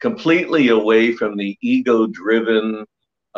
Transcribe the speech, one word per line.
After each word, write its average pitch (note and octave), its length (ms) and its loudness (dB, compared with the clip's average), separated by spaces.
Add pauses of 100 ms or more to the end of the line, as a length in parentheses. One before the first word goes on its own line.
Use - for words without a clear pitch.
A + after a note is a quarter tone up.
completely D#3 680 0
away A2+ 460 4
from G#2 240 -6
the G2+ 240 -6
ego-driven, A2 1200 0 (520)